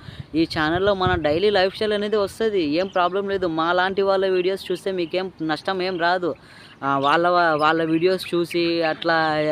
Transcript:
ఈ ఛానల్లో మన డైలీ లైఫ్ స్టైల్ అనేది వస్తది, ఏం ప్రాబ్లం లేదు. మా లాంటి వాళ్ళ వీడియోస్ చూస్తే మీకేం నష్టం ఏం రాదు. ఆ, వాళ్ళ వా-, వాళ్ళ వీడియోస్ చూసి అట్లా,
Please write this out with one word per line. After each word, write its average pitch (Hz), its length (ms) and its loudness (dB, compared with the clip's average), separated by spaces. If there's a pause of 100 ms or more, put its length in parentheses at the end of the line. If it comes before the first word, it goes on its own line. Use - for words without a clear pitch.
(360)
ఈ 160 80 2
ఛానల్లో 175 500 0
మన 185 220 0
డైలీ 165 340 0
లైఫ్ 190 260 2
స్టైల్ 214 180 -2
అనేది 208 220 -2
వస్తది, 202 480 0 (160)
ఏం 190 80 -2
ప్రాబ్లం 190 420 0
లేదు. 190 180 -2
మా 160 240 0
లాంటి 185 300 0
వాళ్ళ 196 260 2
వీడియోస్ 190 440 -2
చూస్తే 185 200 -4
మీకేం 180 400 -4 (100)
నష్టం 160 400 -2
ఏం 185 180 -4
రాదు. 175 360 0 (480)
ఆ, 139 140 0
వాళ్ళ 151 300 4
వా-, 175 280 4
వాళ్ళ 156 280 2
వీడియోస్ 170 520 0
చూసి 170 460 0
అట్లా, 160 360 0 (340)